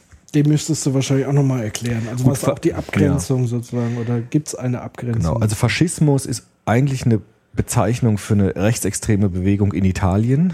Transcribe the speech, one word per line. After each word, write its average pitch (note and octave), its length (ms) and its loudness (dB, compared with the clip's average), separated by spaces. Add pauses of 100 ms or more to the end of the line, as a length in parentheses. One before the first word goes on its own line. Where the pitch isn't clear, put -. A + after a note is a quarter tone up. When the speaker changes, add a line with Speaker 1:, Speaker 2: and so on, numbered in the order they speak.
(360)
Speaker 1:
Den D3 140 4
müsstest D3+ 360 0
du C3+ 80 2
wahrscheinlich C3+ 340 0
auch C#3 60 0
nochmal C3 300 2
erklären. A2+ 460 -4
Also B2 160 -4
Speaker 2:
Gut, C#3 80 6
Speaker 1:
was C3 60 -2
Speaker 2:
Fa-, C#3+ 140 0
Speaker 1:
auch - 60 -8
die - 140 0
Abgrenzung C#3 720 0
Speaker 2:
ja. A#2+ 40 0
Speaker 1:
sozusagen, A#2+ 500 -4
oder A#2 240 -2
gibt's D3+ 340 -4
eine B2 260 -4
Abgrenzung? A#2 400 -6
Speaker 2:
Genau, E2 140 0
also A2 200 0
Faschismus C#3+ 720 2
ist - 200 -8 (200)
eigentlich C3 400 0
eine A2+ 160 2 (320)
Bezeichnung A2 640 0
für - 180 -4
eine G2 200 2
rechtsextreme G#2+ 720 0
Bewegung G2 460 0
in G2 100 0
Italien A2+ 720 2